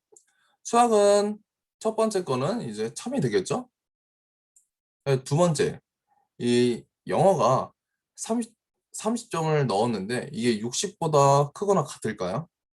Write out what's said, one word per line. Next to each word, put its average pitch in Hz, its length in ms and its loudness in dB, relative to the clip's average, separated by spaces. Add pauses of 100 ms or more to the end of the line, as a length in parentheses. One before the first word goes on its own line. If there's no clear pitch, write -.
(640)
수학은 208 760 4 (460)
첫 220 120 -2
번째 214 280 0
거는 147 380 -2
이제 131 320 -8
참이 254 260 -6
되겠죠? 208 480 -2 (1400)
네, 135 180 0
두 - 140 -4
번째, 165 420 0 (600)
이 120 440 2 (240)
영어가 123 640 2 (460)
삼십, 226 380 -6 (380)
삼십 - 380 -6
점을 156 360 0
넣었는데 110 640 -4
이게 113 280 0
육십보다 143 920 2
크거나 190 340 0
같을까요? 107 640 -8 (260)